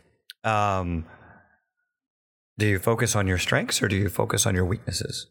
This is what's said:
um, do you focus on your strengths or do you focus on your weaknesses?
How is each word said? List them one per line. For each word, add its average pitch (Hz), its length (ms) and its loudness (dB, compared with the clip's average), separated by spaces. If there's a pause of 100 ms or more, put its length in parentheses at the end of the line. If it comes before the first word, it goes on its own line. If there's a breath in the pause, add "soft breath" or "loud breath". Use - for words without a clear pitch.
(440)
um, 95 640 0 (1500 loud breath)
do 107 100 2
you 98 100 4
focus 113 380 0
on 104 100 2
your 92 120 2
strengths 180 440 0
or 214 60 -6
do 139 80 -2
you 101 140 0
focus 107 360 0
on 101 80 2
your 92 120 2
weaknesses? - 640 -6